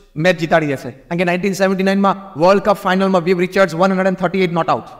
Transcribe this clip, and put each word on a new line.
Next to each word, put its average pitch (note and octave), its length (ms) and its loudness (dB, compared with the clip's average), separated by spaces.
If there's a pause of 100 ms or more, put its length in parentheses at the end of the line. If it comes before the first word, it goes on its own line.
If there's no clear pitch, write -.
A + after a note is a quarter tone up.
(160)
મેચ E3+ 220 0
જીતાડી D#3+ 280 0
દેશે. B2+ 240 -6
કારણ - 260 -10
કે F3+ 80 0
નાઇન્ટીન F3+ 280 -2
સેવન્ટી F#3+ 300 0
નાઇનમાં F#3+ 580 0
વર્લ્ડ F#3+ 220 4
કપ G3+ 140 0
ફાઇનલમાં F#3+ 460 0
વિવ F3 180 0
રિચર્ડ્સ F#3 340 0
વન F#3 160 2
હન્ડ્રેડ F#3 160 0
એન્ડ F#3 100 0
થર્ટી F3+ 220 -2
એઇટ F3+ 140 0
not E3 140 -2
out. B2+ 220 -2 (120)